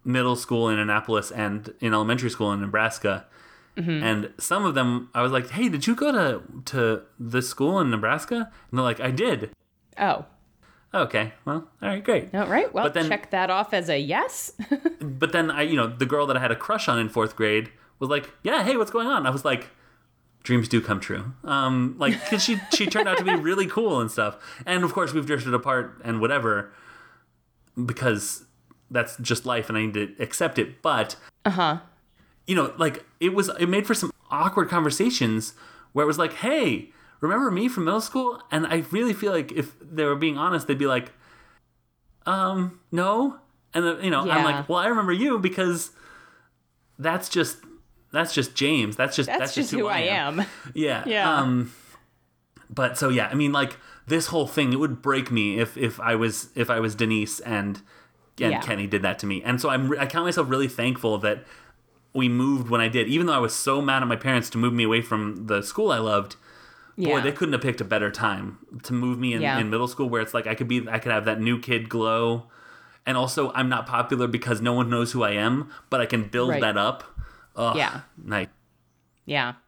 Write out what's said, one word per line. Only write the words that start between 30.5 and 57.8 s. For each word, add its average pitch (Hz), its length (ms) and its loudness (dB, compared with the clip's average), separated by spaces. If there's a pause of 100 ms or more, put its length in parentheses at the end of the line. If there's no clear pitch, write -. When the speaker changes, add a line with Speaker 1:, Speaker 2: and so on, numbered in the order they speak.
Speaker 1:
it. - 220 -4
But, 127 340 0 (300)
Speaker 2:
Uh-huh. 175 320 2 (720)
Speaker 1:
you 185 80 0
know, 147 220 2
like, 156 280 0 (140)
it 185 140 2
was, 190 160 2
it 175 180 0
made 202 200 2
for 233 60 4
some 180 180 -2 (180)
awkward 170 400 2
conversations 151 840 0 (400)
where 147 100 2
it 151 40 4
was 151 100 2
like, 160 160 0
"Hey, 220 580 0 (280)
remember 214 320 2
me 196 160 2
from 196 180 -2
middle 202 160 2
school?" 247 400 -2 (100)
And 156 160 0
I 165 240 0
really 226 220 2
feel 202 180 -2
like 160 200 0
if 147 280 -4
they 156 260 -4
were 143 100 2
being 147 220 0
honest, 160 300 0
they'd 139 100 0
be 139 100 2
like, 123 240 0 (1120)
"Um, 190 540 0 (120)
no." 208 460 0 (360)
And, 170 120 0
uh, 170 140 0
you 190 100 0
know, 143 120 2
I'm 190 60 -2
Speaker 2:
Yeah. 156 160 4
Speaker 1:
like, 143 260 0
"Well, 175 100 2
I 190 80 2
remember 208 260 2
you 233 260 2
because 180 520 0 (1080)
that's 165 300 -2
just, - 280 0 (540)
that's 165 220 0
just 135 220 0
James. 135 420 2
That's 127 180 0
just, 135 120 0
Speaker 2:
That's 262 120 0
Speaker 1:
that's 135 160 -2
just 277 160 0
Speaker 2:
just 247 80 0
Speaker 1:
who 214 60 2
Speaker 2:
who - 20 0
Speaker 1:
I 196 100 0
Speaker 2:
I - 40 0
Speaker 1:
am." 165 400 0
Speaker 2:
am. 196 40 0 (280)
Speaker 1:
Yeah. 139 320 0
Speaker 2:
Yeah. 196 280 2
Speaker 1:
Um, 127 380 2 (960)
but 123 280 0
so, 143 120 2
yeah, 117 220 4
I - 20 -6
mean, 143 200 2
like, 139 240 0 (300)
this 160 200 0
whole 156 200 0
thing, 131 260 2
it 131 60 0
would 143 220 -2
break 135 300 0
me 107 280 2
if, 113 180 -2
if 117 240 -2
I 117 140 2
was, 110 400 -2
if 120 140 -2
I 117 120 2
was 107 140 0
Denise 110 460 0
and, 101 360 -4 (640)